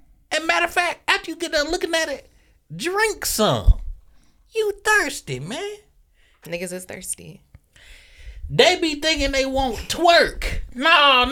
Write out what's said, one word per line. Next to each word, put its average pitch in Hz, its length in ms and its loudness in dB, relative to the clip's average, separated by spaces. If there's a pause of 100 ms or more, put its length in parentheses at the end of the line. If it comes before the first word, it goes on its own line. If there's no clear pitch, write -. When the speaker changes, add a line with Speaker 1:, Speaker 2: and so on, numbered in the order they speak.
(320)
Speaker 1:
And 311 160 -2
matter 339 200 2
of 339 40 -4
fact, 349 300 -2 (100)
after 392 200 0
you 311 60 -8
get 330 160 -6
done 302 180 0
looking 359 240 -2
at 320 160 0
it, - 180 -12 (460)
drink 370 500 -2
some. 147 560 4 (760)
You 427 180 -2 (120)
thirsty, 320 560 0
man. 339 360 -10 (680)
Speaker 2:
Niggas 170 300 -8
is 185 120 -12
thirsty. - 560 -14 (1080)
Speaker 1:
They 285 280 4
be 311 220 -2
thinking 285 320 0
they 269 140 0
want 262 300 -2 (120)
twerk. - 720 4 (140)
No, 285 580 4